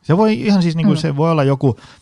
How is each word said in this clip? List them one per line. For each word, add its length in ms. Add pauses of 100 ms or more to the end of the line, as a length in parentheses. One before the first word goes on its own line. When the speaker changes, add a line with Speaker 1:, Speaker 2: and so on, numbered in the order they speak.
Speaker 1:
Se 160
voi 240
ihan 200
siis, 140
niin 120
kuin, 100
Speaker 2:
Mm. 40
Speaker 1:
se 160
voi 140
olla 120
joku 360 (220)